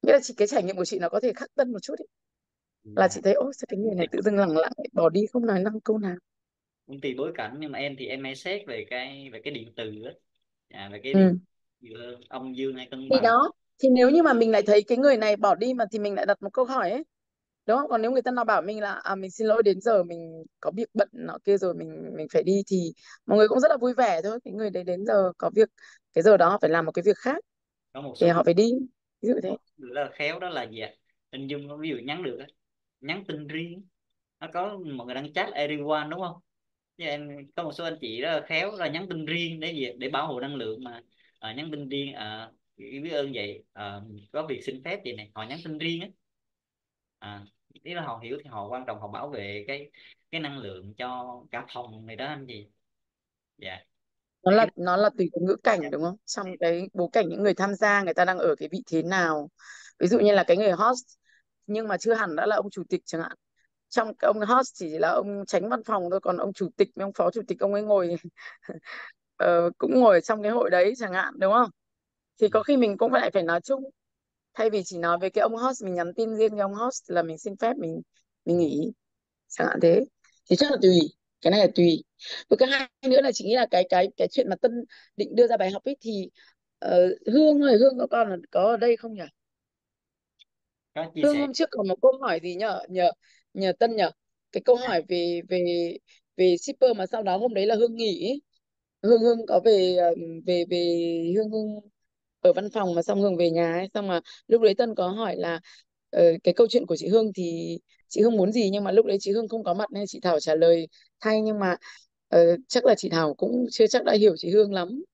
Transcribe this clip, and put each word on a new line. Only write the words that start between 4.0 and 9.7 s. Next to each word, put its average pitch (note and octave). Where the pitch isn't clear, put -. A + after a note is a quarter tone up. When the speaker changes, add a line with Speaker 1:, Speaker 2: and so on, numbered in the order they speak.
Speaker 1:
tự -
dưng G3+
lẳng F#3
lặng E3
lại -
bỏ E3+
đi, F3
không A#3+
nói G3
năng A3
câu A3
nào?" F#3
Speaker 2:
Cũng C#3
tùy C3
bối D#3+
cảnh, A#2
nhưng D3+
mà B2+
em C#3
thì C3
em C3+
hay C3+
xét G3+
về A2
cái, C3+
về A2+
cái D3
điện A2+